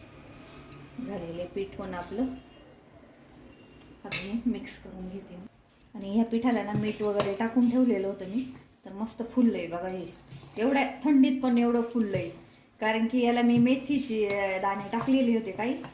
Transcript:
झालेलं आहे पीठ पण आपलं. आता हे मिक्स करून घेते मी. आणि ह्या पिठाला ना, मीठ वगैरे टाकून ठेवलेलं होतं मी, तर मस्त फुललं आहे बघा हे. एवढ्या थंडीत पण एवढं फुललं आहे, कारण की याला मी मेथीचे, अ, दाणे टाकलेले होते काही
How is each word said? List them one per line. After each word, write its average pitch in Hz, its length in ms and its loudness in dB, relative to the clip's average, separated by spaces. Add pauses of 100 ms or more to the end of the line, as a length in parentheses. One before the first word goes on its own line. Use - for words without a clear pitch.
(1080)
झालेलं 170 360 -8
आहे 180 40 -8
पीठ 196 300 -6
पण 190 180 -8
आपलं. 185 280 -6 (1800)
आता 196 120 -6
हे 202 300 -4
मिक्स 202 320 -4
करून 185 300 -12
घेते 185 280 -12
मी. 185 100 -16 (480)
आणि 196 200 -6
ह्या 226 100 6
पिठाला 233 380 2
ना, 202 100 -6
मीठ 214 300 -2
वगैरे 202 320 2
टाकून 233 360 2
ठेवलेलं 233 380 2
होतं 196 160 -6
मी, 233 300 -6 (300)
तर 190 80 -14
मस्त 220 300 -6 (100)
फुललं 226 260 4
आहे 170 80 -4
बघा 175 220 -4
हे. 185 180 -6 (520)
एवढ्या 269 460 0
थंडीत 262 380 6
पण 240 160 4
एवढं 240 240 4
फुललं 214 340 0
आहे, 170 120 -4 (520)
कारण 220 260 2
की 254 140 2
याला 240 220 4
मी 240 160 6
मेथीचे, 240 680 2
अ, 196 360 -2
दाणे 196 300 -2
टाकलेले 233 460 4
होते 220 140 -6
काही 220 300 -4 (120)